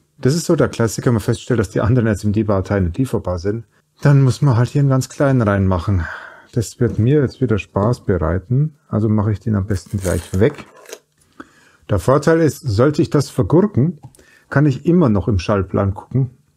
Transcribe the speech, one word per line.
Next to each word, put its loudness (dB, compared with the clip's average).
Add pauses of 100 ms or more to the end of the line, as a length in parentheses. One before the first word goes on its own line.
(180)
Das 0
ist -4
so 2
der 0
Klassiker, -2
wenn 2
man -2
feststellt, -2
dass -2
die -4
anderen 2
S-M-D-Bauteile -2
lieferbar -4
sind. -6 (340)
Dann 4
muss 2
man 2
halt 2
hier -2
einen 2
ganz 0
kleinen 0
reinmachen. 0 (460)
Das -6
wird 0
mir 4
jetzt -2
wieder 0
Spaß -2
bereiten, -2 (120)
also -2
mache 0
ich -4
den -4
am -2
besten -4
gleich -4
weg. 0 (1300)
Der 0
Vorteil 2
ist, 0
sollte 2
ich -4
das 0
vergurken, 0 (480)
kann 2
ich -2
immer 4
noch 0
im 2
Schaltplan -2
gucken, -4 (260)